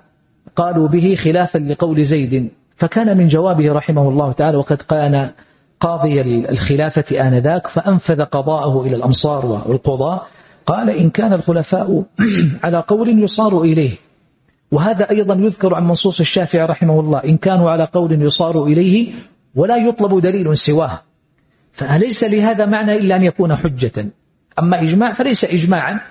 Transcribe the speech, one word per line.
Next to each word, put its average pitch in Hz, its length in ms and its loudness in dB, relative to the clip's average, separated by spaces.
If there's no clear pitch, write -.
قالوا 170 320 0
به 175 260 2
خلافا 170 440 0
لقول 151 460 0
زيد، 131 460 -2
فكان 202 420 0
من 175 100 4
جوابه 156 440 2
رحمه 147 360 0
الله 139 240 0
تعالى، 147 240 0
وقد 143 200 0
كان 143 540 -2
قاضي 165 400 0
ال-، 120 300 -2
الخلافة 143 800 -2
آنذاك، 139 380 0
فأنفذ 170 560 0
قضاءه 139 640 -2
إلى 127 100 -2
الأمصار 131 500 -2
والقضاة، 131 760 -2
قال: 208 240 0
"إن 165 200 2
كان 208 220 0
الخلفاء 175 720 -2
<clears throat> 175 380 0
على 170 160 0
قول 220 420 2
يصار 202 400 0
إليه"، 160 280 2
وهذا 190 380 0
أيضا 202 240 0
يذكر 190 400 0
عن 170 120 0
منصوص 175 340 0
الشافعي 165 460 0
رحمه 160 340 2
الله: 151 240 0
"إن 156 120 2
كانوا 180 340 2
على 165 140 0
قول 160 380 0
يصار 156 420 0
إليه 180 480 2
ولا 190 220 2
يطلب 214 440 0
دليل 175 360 0
سواه"، 151 440 -2
فليس 175 520 -2
لهذا 214 420 0
معنى 214 300 0
إلا 190 200 0
أن 190 60 2
يكون 170 320 0
حجة. 127 520 -4
أما 170 240 0
إجماع 196 300 0
فليس 247 320 -2
إجماعا، 175 560 -2